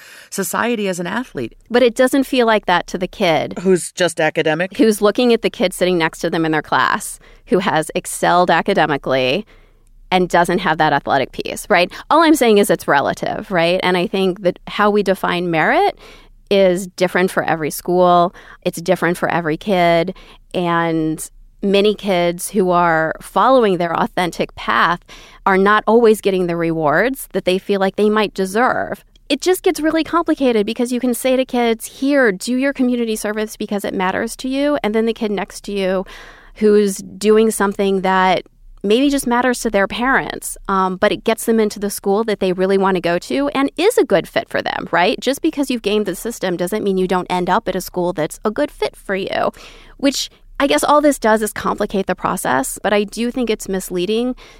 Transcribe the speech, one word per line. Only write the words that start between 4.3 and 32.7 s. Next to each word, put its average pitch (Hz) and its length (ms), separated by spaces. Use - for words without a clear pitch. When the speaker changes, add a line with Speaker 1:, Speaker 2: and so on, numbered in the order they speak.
Speaker 2:
who's 214 240
looking 233 320
at 220 80
the 190 80
kid 185 240
sitting 180 240
next 160 220
to 170 100
them 165 160
in 160 80
their 151 80
class, - 580
who 180 120
has 160 340
excelled 175 560
academically 156 960
and 185 180
doesn't 175 300
have 165 180
that 156 160
athletic 139 380
piece, - 360
right? 202 240
All 302 100
I'm 320 140
saying 226 240
is 208 100
it's - 180
relative, 139 640
right? 175 320
And 180 160
I 175 80
think 190 380
that 175 240
how 208 240
we 208 100
define 180 480
merit 226 480
is 196 360
different 185 440
for - 120
every 156 280
school. 180 600
It's 175 180
different 170 380
for - 120
every 160 280
kid. 175 580
And 165 760
many 202 320
kids 175 560
who 190 180
are 170 500
following 214 580
their 170 220
authentic 180 540
path 208 480
are 190 100
not 208 300
always 220 340
getting 185 240
the 175 100
rewards 165 800
that 190 120
they 185 120
feel 196 220
like 190 160
they 214 140
might 214 260
deserve. 190 680
It 285 140
just 359 220
gets 349 160
really 311 240
complicated 277 640
because 240 240
you 240 80
can 247 160
say 254 200
to 262 80
kids, 240 440
"Here, 269 440
do 233 240
your 269 180